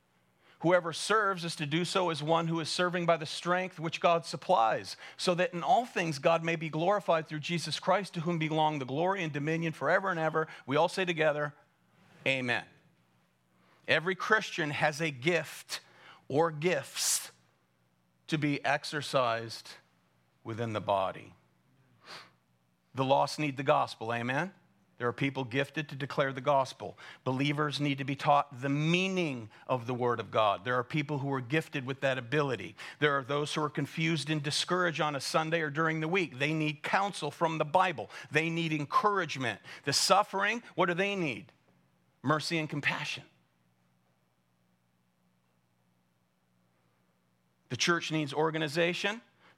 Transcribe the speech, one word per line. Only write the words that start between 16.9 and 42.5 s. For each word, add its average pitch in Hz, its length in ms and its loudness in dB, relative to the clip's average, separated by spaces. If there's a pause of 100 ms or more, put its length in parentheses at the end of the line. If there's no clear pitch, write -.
to 160 100 0
be 143 260 -2
exercised 127 1080 -2 (760)
within 113 280 -4
the 107 80 -2
body. 95 540 -2 (1600)
The 135 100 0
lost 139 360 2
need 143 160 -2
the 139 80 -4
gospel, 127 500 0
amen? 131 400 -2 (440)
There 120 100 -2
are 117 40 -2
people 135 300 -2
gifted 139 460 -4
to 143 80 -10
declare 135 360 -2
the 135 80 -8
gospel. 127 560 0 (280)
Believers 143 560 0
need 139 180 0
to 139 60 -4
be 143 100 -4
taught 143 460 2
the 139 80 -2
meaning 156 800 0 (160)
of 120 220 -2
the 127 60 0
word 120 260 0
of 113 100 -8
God. 104 340 2
There 123 140 0
are 120 60 0
people 151 340 -2
who 135 140 -2
are 131 80 0
gifted 143 440 -4
with 131 180 -6
that 135 160 2
ability. 123 580 -2 (240)
There 143 180 4
are 135 60 -4
those 143 280 -2
who 156 120 -2
are 147 60 -2
confused 156 600 -2
and 156 100 0
discouraged 170 600 0
on 151 160 0
a 131 40 -6
Sunday 160 400 0
or 156 100 -2
during 160 280 0
the 156 80 -2
week. 165 320 -2
They 143 160 0
need 151 300 -2
counsel 190 480 0
from 160 260 0
the 156 60 2
Bible. 151 480 0 (180)
They 156 180 2
need 165 240 -2
encouragement. 147 880 0 (220)
The 139 100 -2
suffering, 202 720 2 (140)
what 175 100 4
do 175 80 2
they 196 220 0
need? 139 340 -4 (720)
Mercy 151 360 0